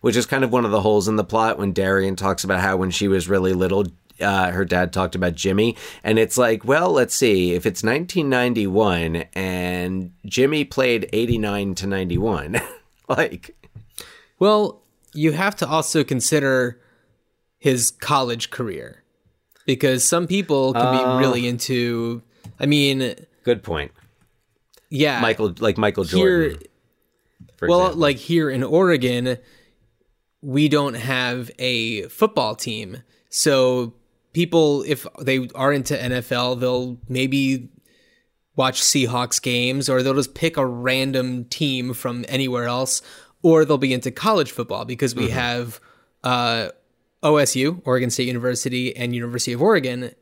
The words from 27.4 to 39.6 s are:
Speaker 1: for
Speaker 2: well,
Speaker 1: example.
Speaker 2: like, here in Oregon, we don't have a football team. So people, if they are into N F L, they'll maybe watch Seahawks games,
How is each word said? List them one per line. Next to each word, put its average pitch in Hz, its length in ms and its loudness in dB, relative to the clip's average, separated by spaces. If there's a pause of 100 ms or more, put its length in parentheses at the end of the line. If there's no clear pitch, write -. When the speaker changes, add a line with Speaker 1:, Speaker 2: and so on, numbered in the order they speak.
Speaker 1:
for - 120 -2
Speaker 2:
well, 175 140 6
Speaker 1:
example. 170 180 0
Speaker 2:
like, 143 180 4
here 160 320 0
in 131 120 -2
Oregon, 127 760 2 (1040)
we 143 260 2
don't 143 260 2
have 123 640 -4
a 113 500 -4
football 139 460 -2
team. 110 480 -10 (280)
So 127 640 2 (400)
people, 160 480 2
if 143 240 -4 (160)
they 131 320 -2
are 135 180 0
into 139 280 -2
N 123 120 -4
F 123 200 -4
L, 123 240 -2
they'll 127 420 -4 (100)
maybe 135 600 0 (840)
watch 131 260 0
Seahawks 123 580 0
games, 127 480 0